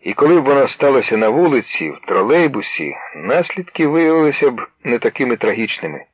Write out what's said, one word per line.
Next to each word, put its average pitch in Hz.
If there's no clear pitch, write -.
І 90
коли 160
б 135
воно 139
сталося 131
на 110
вулиці, 127
в 69
тролейбусі, 104
наслідки 160
виявилися 156
б 117
не 120
такими 120
трагічними. 104